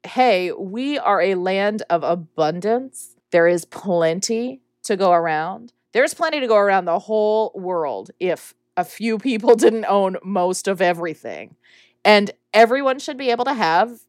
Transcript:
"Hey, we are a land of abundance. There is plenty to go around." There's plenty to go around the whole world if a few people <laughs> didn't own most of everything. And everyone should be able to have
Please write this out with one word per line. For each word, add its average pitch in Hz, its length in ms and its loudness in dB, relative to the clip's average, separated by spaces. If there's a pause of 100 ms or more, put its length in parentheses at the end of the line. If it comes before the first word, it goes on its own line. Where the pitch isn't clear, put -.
"Hey, 190 500 2
we 247 440 -6
are 196 240 0
a 190 140 2
land 196 540 -2
of 170 140 0
abundance. 175 1120 -4 (160)
There 170 160 4
is 175 180 0
plenty 196 960 -4 (220)
to 208 120 -2
go 185 160 2
around." 170 640 -2 (180)
There's 269 220 0
plenty 311 260 -4
to 254 80 -4
go 220 80 4
around 196 300 2
the 170 140 -2
whole 214 540 -2
world 165 680 -6
if 170 340 -4 (240)
a - 80 -2
few 220 320 -6
people 240 380 4
<laughs> 233 100 2
didn't 220 200 2
own 190 380 0
most 185 440 -2
of 190 140 -2
everything. 156 760 -4 (500)
And 208 260 4 (220)
everyone 262 460 4
should 285 180 -10
be 262 140 -4
able 240 140 -2
to 277 80 -2
have 214 560 0